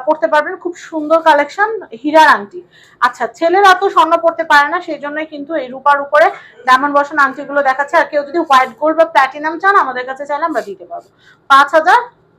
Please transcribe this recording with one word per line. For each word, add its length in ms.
পড়তে 200
পারবেন। 300
খুব 200
সুন্দর 460
কালেকশন, 480
হীরার 240
আংটি। 320
আচ্ছা, 260
ছেলেরা 480
তো 160
স্বর্ণ 260
পড়তে 280
পারে 240
না, 120
সেই 180
জন্যই 280
কিন্তু 280
এই 140
রূপার 320
উপরে 260
ডায়মন্ড 320
বসানো 240
আংটিগুলো 400
দেখাচ্ছে। 340
আর 140
কেউ 180
যদি 100
হোয়াইট 400
গোল্ড 200
বা 60
প্ল্যাটিনাম 540
চান, 180
আমাদের 300
কাছে 200
চাইলে 180
আমরা 180
দিতে 220
পারবো। 240
পাঁচ 260
হাজার 240